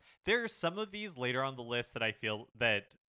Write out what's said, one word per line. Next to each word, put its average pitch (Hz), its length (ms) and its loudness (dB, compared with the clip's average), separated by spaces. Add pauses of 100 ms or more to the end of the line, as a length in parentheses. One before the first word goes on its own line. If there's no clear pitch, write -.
(260)
There 233 180 2
are 226 60 -4
some 170 280 -2
of 214 140 -4
these 202 260 -8
later 127 260 2
on 135 140 -2
the 123 60 -8
list 120 300 -2
that 117 100 0
I 110 100 4
feel 107 420 -4
that, 113 400 2 (140)